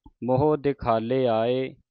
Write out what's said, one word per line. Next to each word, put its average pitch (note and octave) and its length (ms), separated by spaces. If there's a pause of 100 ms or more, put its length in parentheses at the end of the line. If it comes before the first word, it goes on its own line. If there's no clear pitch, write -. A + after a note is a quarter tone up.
(240)
ਮੋਹ C3+ 320
ਦਿਖਾਲੇ B2+ 720
ਆਏ, B2 480 (160)